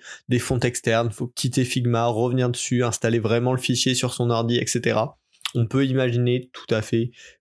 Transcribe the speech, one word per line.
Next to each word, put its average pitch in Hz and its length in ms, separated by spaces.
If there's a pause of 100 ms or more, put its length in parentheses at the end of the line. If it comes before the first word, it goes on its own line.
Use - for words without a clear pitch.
(280)
des 123 100
fontes 120 260
externes. 117 460
Faut 123 180
quitter 127 360
Figma, 120 420
revenir 123 420
dessus, 123 340
installer 117 360
vraiment 117 340
le 127 80
fichier 127 340
sur 123 200
son 120 160
ordi, 117 260
et 131 100
cetera. 117 520 (360)
On 117 120
peut 135 180
imaginer 123 680
tout - 220
à 110 80
fait 117 280 (300)